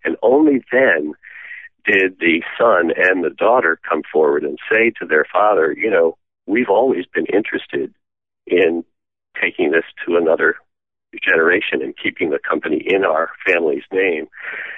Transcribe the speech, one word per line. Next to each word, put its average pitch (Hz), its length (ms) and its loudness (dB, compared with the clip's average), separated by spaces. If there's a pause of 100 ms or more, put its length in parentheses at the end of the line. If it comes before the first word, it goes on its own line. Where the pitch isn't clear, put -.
And - 180 -4
only 139 480 4
then 87 420 2 (720)
did 95 340 0
the 82 220 0 (180)
son 92 380 4
and 92 260 2
the 78 60 -2
daughter 104 580 0
come 78 140 -2 (100)
forward 76 320 2
and 71 140 -6 (120)
say 113 300 2
to 90 60 -8
their 78 260 0
father, 90 460 2
you - 120 -2
know, 85 280 2 (280)
"We've 117 220 0
always 101 380 2
been - 220 -4
interested - 680 -4 (520)
in 85 380 2 (580)
taking 80 300 -2
this 82 140 0 (200)
to 85 120 0
another 80 400 0 (680)
generation 87 580 0
and - 140 -8
keeping - 340 -6
the 71 100 -2
company 76 460 -4
in 95 200 0
our 80 240 0 (160)
family's 82 440 0
name." 92 380 -2 (500)